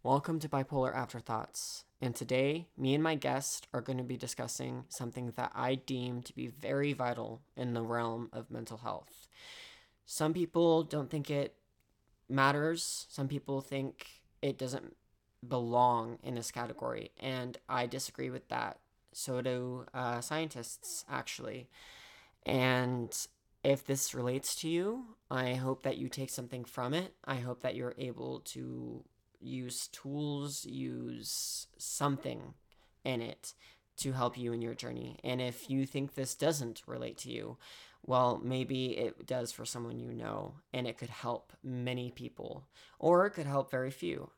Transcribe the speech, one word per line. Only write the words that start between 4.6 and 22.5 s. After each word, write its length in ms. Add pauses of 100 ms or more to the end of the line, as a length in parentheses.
something 440
that 240
I 180
deem 480
to 140
be 100
very 480
vital 480 (160)
in 160
the 80
realm 500
of 200
mental 260
health. 500 (800)
Some 260
people 520
don't 260
think 220
it 240 (720)
matters. 800
Some 180
people 340
think 440 (380)
it 160
doesn't 360 (520)
belong 760
in 140
this 160
category, 580 (100)
and 380 (100)
I 200
disagree 420
with 200
that. 320 (300)
So 300
do, 500
uh, 300
scientists, 880
actually. 580 (760)
And 680 (520)